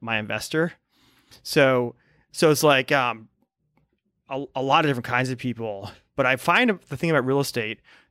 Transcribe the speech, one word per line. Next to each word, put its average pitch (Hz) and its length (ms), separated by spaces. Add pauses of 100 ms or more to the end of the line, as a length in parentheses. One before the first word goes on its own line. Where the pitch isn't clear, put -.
my 113 160
investor. 107 560 (720)
So, 131 500 (380)
so 165 180
it's 147 140
like, 139 280
um, 120 360 (1000)
a, 139 160 (120)
a 131 80
lot 151 220
of 147 40
different 123 160
kinds 127 240
of 127 80
people. 110 540 (240)
But 135 100
I 127 120
find 202 420 (100)
the 139 80
thing 165 140
about 135 140
real 139 160
estate, 113 380 (320)